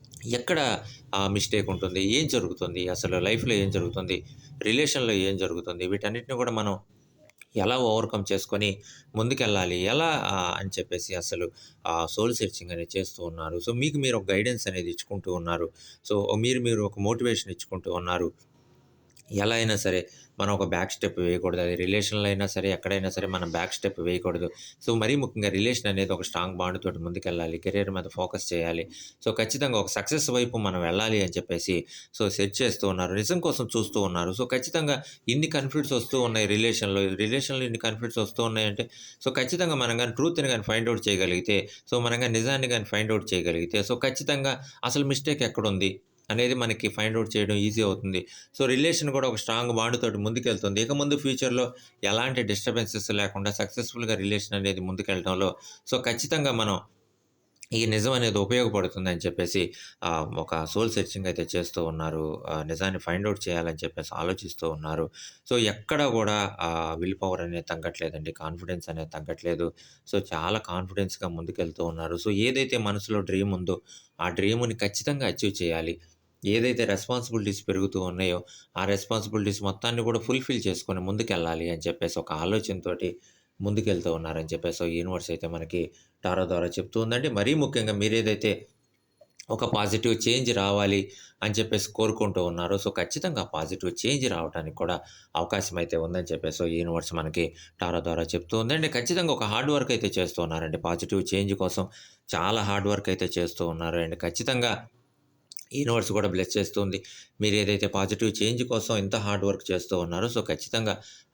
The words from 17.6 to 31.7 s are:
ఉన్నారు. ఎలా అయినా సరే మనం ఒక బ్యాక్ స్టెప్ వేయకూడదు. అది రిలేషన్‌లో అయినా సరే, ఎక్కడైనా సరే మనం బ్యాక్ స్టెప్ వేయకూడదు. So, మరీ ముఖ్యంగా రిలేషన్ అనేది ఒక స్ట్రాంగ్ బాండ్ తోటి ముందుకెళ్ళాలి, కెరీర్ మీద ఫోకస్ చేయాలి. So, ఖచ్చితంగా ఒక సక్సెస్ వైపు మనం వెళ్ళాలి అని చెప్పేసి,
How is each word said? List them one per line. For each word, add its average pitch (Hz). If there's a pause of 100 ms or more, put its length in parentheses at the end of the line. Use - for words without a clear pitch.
ఉన్నారు. 87 (1040)
ఎలా 104
అయినా 110
సరే 92 (380)
మనం 101
ఒక 95
బ్యాక్ 90
స్టెప్ 98
వేయకూడదు. 90
అది 87
రిలేషన్‌లో 101
అయినా 98
సరే, 95
ఎక్కడైనా 95
సరే 92
మనం 90
బ్యాక్ 85
స్టెప్ -
వేయకూడదు. 85 (320)
So, -
మరీ 113
ముఖ్యంగా 107
రిలేషన్ 107
అనేది 95
ఒక 90
స్ట్రాంగ్ 90
బాండ్ 90
తోటి 87
ముందుకెళ్ళాలి, 85
కెరీర్ 98
మీద 90
ఫోకస్ -
చేయాలి. 85 (360)
So, 113
ఖచ్చితంగా 123
ఒక 98
సక్సెస్ 143
వైపు 123
మనం 95
వెళ్ళాలి 104
అని 87
చెప్పేసి, 87 (380)